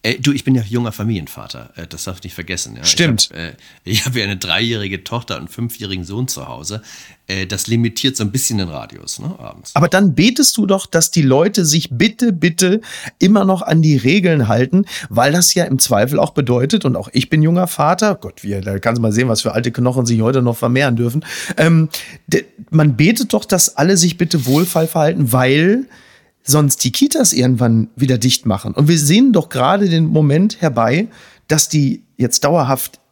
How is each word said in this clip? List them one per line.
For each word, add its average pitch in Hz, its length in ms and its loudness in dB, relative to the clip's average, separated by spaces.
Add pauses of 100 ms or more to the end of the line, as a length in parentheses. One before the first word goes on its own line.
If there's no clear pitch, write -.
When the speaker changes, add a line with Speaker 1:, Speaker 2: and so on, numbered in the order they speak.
Speaker 1:
Äh, 113 180 -2
du, 143 120 0
ich 139 120 -4
bin 131 100 2
ja 120 80 2
junger 113 300 -4
Familienvater, 78 800 -8
äh, 82 120 -14
das - 180 -14
darf 92 140 -12
ich - 60 -20
nicht 87 100 -16
vergessen. 80 420 -10
Ja? 64 80 -18
Speaker 2:
Stimmt. 127 480 0
Speaker 1:
Ich - 40 -16
hab, - 20 -
äh, 82 140 -12 (320)
ich 110 220 -2
hab 127 100 -4
ja 110 80 -2
eine 98 120 -4
dreijährige 98 680 -4
Tochter 117 300 -8
und - 60 -10
einen 80 80 -14
fünfjährigen 101 560 -8
Sohn 110 240 -8
zu - 180 -10
Hause. 87 360 -12 (440)
Äh, 95 200 -6
das 98 200 -6
limitiert 117 500 -2
so 113 60 -4
ein 104 80 -2
bisschen 120 280 -4
den 92 100 -4
Radius, 62 500 -14
ne, 180 200 -10
abends. - 360 -18
Speaker 2:
Aber 160 140 2
dann 185 260 4
betest 247 440 2
du 208 80 0
doch, 190 200 0
dass - 240 0
die 165 120 0
Leute 160 420 2
sich 156 260 0
bitte, 220 420 0
bitte 180 500 0 (360)
immer 196 260 4
noch 190 180 0
an 160 200 2
die 151 140 4
Regeln 151 500 2
halten, 127 380 2 (240)
weil 120 240 2
das 170 220 2
ja 175 100 2
im 131 160 -2
Zweifel 123 400 2
auch 156 100 0
bedeutet, 131 540 0
und - 100 0
auch - 180 -6
ich - 180 -2
bin 156 120 2
junger 175 240 2
Vater, 180 480 0
Gott, - 300 -14
wir, 101 160 -6
da 98 180 -4
kannst 117 200 0
du 117 40 0
mal 110 100 2
sehen, 123 160 2
was 110 140 0
für - 120 -2
alte 117 180 -2
Knochen 127 340 0
sich 117 140 2
heute 127 220 2
noch 117 140 0
vermehren 127 380 0
dürfen, 120 300 -2 (320)
ähm, 160 320 4 (400)
de-, - 160 0 (260)
man 151 260 4
betet 220 360 2
doch, 208 120 -2
dass - 320 0
alle 175 200 2
sich 170 220 0
bitte 160 280 0
wohlfeil 160 400 2
verhalten, 156 460 0
weil 151 540 4 (640)
sonst 143 360 2
die 120 80 -2
Kitas 285 400 0
irgendwann 120 640 2
wieder 127 220 2
dicht 123 280 -2
machen. 101 260 -2
Und 143 140 2
wir 165 140 4
sehen 214 320 4
doch 185 160 2
gerade 175 400 2
den 165 180 2
Moment 156 540 2
herbei, 135 480 0 (400)
dass 151 200 0
die 143 360 0 (140)
jetzt 120 260 -2
dauerhaft 143 560 0 (120)